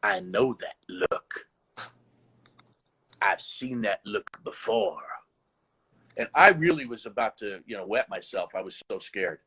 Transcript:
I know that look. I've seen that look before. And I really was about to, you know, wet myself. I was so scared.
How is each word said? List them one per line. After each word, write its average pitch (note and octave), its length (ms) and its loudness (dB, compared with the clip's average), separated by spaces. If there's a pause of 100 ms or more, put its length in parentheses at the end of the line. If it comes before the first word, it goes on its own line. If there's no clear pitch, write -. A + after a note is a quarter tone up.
I G3 180 2
know A#2+ 340 2
that - 240 -8 (100)
look. - 600 -4 (1700)
I've G2 200 2
seen B2+ 400 -6
that G2+ 240 0
look - 380 -6
before. - 580 0 (1120)
And A#2 180 -2
I F3 160 10
really D#3+ 360 4
was A#2 200 -10
about A2 340 -2
to, G2+ 260 -8
you A2 120 -8
know, F#2+ 80 -6
wet A2+ 240 0
myself. F#2 460 -6
I F#2+ 60 -2
was F#2 280 -10
so F#2+ 100 -4
scared. F2 480 -4